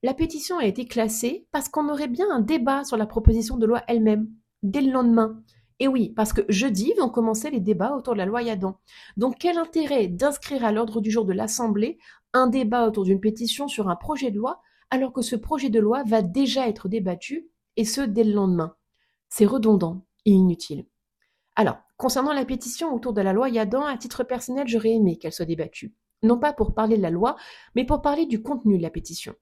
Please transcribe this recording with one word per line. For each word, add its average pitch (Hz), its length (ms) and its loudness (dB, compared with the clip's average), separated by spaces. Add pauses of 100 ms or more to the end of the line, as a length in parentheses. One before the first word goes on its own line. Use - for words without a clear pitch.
la 262 100 0
pétition 320 440 -4
a 285 60 -2
été 240 220 -2
classée 233 640 -2
parce 277 180 -4
qu'on 302 200 0
aurait 294 180 -2
bien 349 240 0
un 285 80 0
débat 269 460 0
sur 262 120 -4
la 214 100 0
proposition 226 500 2
de 226 100 2
loi 226 220 2
elle-même, 220 400 2 (340)
dès 202 180 -2
le 269 120 2
lendemain. 226 500 2 (380)
Et 269 80 2
oui, 262 260 0
parce 214 180 0
que 214 160 0
jeudi 220 480 0
vont 302 120 2
commencer 226 420 -2
les 277 80 -2
débats 208 380 -2
autour 254 160 -4
de 214 60 -2
la 185 80 -2
loi 226 160 -2
Yadan. 196 360 -4 (380)
Donc 247 240 0
quel 339 180 0
intérêt 294 480 0
d'inscrire 247 580 -2
à 220 60 2
l'ordre 220 300 -2
du 214 100 -2
jour 220 140 2
de 190 80 -2
l'Assemblée 220 680 -2 (340)
un 254 140 4
débat 240 400 2
autour 220 160 0
d'une 190 160 2
pétition 226 480 -2
sur 220 220 -4
un 180 80 0
projet 277 340 -4
de 202 80 -4
loi 262 220 -4 (300)
alors 262 220 0
que 254 100 -4
ce 233 120 -4
projet 262 340 -4
de 220 120 4
loi 233 260 2
va 214 160 2
déjà 247 460 0
être 208 200 -6
débattu, 202 640 -6 (260)
et 226 80 0
ce 247 180 -4
dès 226 200 0
le 214 120 4
lendemain ? 180 420 0 (520)
C'est - 180 4
redondant 202 600 2 (200)
et 214 40 6
inutile. 180 560 4 (680)
Alors, 202 220 2 (220)
concernant 262 340 0
la 277 140 -2
pétition 262 480 -6
autour 240 180 -6
de 208 80 0
la 190 140 2
loi 247 160 2
Yadan, 226 340 0
à 277 140 -4
titre 247 260 -8
personnel, 254 420 -6
j'aurais 226 260 2
aimé 208 260 4
qu'elle 160 160 -10
soit 175 100 -6
débattue. 160 500 -8 (280)
Non 240 160 6
pas 294 160 0
pour 220 180 0
parler 220 240 2
de 202 60 2
la 170 80 0
loi, 190 260 0 (380)
mais 254 100 2
pour 285 160 0
parler 294 240 0
du 233 160 -2
contenu 220 380 0
de 165 40 -2
la 165 60 -4
pétition. - 540 -12